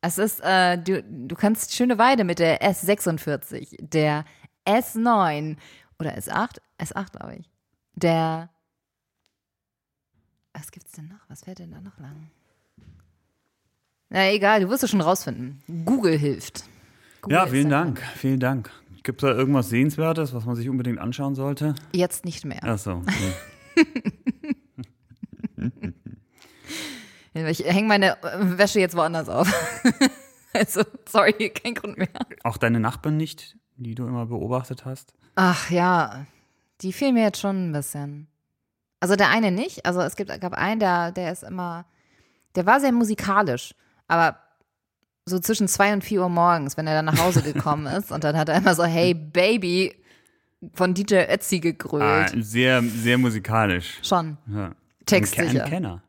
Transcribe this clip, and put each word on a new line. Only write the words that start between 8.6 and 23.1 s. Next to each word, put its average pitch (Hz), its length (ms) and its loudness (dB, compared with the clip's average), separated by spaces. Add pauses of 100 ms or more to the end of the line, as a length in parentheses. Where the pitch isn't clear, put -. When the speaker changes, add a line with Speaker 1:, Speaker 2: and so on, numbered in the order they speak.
Speaker 1:
was 151 160 -16
gibt's - 220 -20
denn 156 160 -18
noch? 202 100 -20 (100)
Was - 160 -20
fährt 185 140 -16
denn 170 140 -18
da - 80 -20
noch 98 180 -20
lang? 151 320 -20 (1800)
Na 190 200 2
egal, 208 300 4
du 185 100 0
wirst 202 140 0
es - 60 -2
schon 202 100 2
rausfinden. 139 600 -2 (220)
Google 196 320 2
hilft. - 480 -4 (560)
Google 139 160 0
Speaker 2:
Ja, 185 80 6
Speaker 1:
ist 139 60 -2
Speaker 2:
vielen 143 200 4
Speaker 1:
da 143 140 2
Speaker 2:
Dank, 135 160 -4 (160)
vielen 131 240 0
Dank. 127 300 -2 (320)
Gibt's 131 200 -6
da 143 100 2
irgendwas 131 360 2
Sehenswertes, 147 640 0
was 117 120 -8
man 120 120 -4
sich 117 120 -6
unbedingt 123 320 -2
anschauen 135 340 -4
sollte? 139 400 -2 (180)
Speaker 1:
Jetzt 180 320 -2
nicht 170 200 -10
mehr. 143 180 -10
Speaker 2:
Ach 113 160 -2
so, 90 260 -6
okay. 95 300 -4 (400)